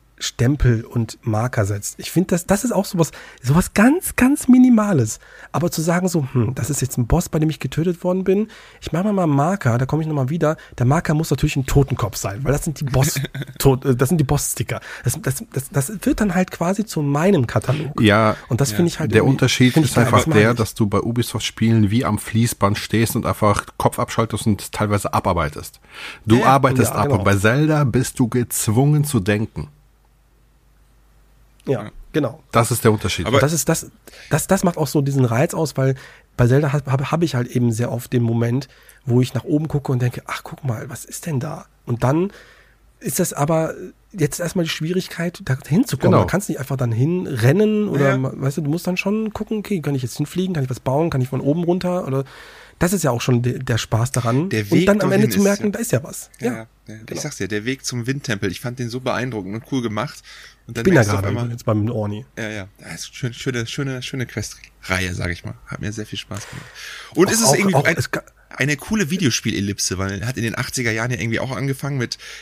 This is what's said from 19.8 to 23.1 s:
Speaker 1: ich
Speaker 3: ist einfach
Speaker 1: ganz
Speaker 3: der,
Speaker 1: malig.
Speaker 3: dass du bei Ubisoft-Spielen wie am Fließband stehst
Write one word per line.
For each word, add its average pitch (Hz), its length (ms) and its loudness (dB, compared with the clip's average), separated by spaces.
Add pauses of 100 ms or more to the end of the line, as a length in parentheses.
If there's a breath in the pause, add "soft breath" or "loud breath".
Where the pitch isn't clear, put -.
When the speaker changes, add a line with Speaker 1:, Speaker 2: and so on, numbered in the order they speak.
Speaker 1:
ich - 60 -4
Speaker 3:
ist - 40 0
einfach 117 280 4
Speaker 1:
ganz 160 100 2
Speaker 3:
der, 104 140 6
Speaker 1:
malig. 120 80 0
Speaker 3:
dass 113 180 -2
du 110 100 0
bei 101 160 0
Ubisoft-Spielen 113 880 2
wie 113 160 2
am 104 140 0
Fließband 110 580 2
stehst - 380 0